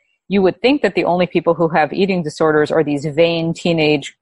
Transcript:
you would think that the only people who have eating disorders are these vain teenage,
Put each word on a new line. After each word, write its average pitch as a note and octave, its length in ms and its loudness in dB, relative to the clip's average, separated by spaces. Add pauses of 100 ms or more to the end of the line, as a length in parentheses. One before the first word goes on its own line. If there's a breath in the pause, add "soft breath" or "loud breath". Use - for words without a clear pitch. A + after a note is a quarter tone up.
(260)
you G3 140 0
would F3+ 220 0
think C#4 180 2
that G3+ 140 -2
the E3+ 100 0
only F3 220 0
people E3+ 260 0
who E3 160 0
have D#3 240 0
eating F#3 300 0
disorders D3+ 480 0
are D#3+ 120 2
these C#3+ 220 -4
vain E3 480 0
teenage, D3+ 680 0